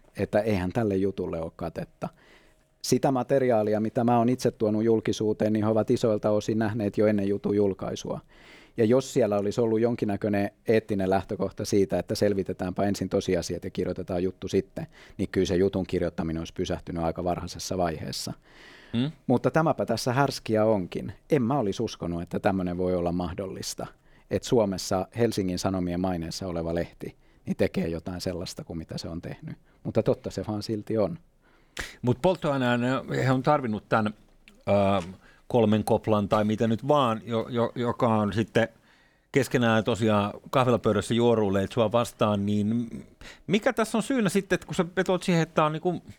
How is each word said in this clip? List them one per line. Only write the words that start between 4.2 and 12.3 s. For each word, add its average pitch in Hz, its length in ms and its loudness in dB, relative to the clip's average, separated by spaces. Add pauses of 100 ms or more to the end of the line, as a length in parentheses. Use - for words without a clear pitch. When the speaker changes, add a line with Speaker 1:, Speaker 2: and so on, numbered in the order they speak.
Speaker 1:
itse 127 220 0
tuonut 107 320 0
julkisuuteen, 110 680 2
niin 107 120 2
he 110 60 2
ovat 110 200 2
isoilta 110 380 2
osin 107 300 0
nähneet 107 380 -2
jo 107 100 4
ennen 101 200 2
jutun 101 280 0
julkaisua. 104 640 -2 (580)
Ja 117 80 4
jos 127 280 2
siellä 104 240 2
olisi 104 240 -2
ollut 110 180 2
jonkinnäköinen 104 720 0 (160)
eettinen 101 420 2
lähtökohta 95 560 -2
siitä, 95 340 2
että - 160 -4
selvitetäänpä 95 680 0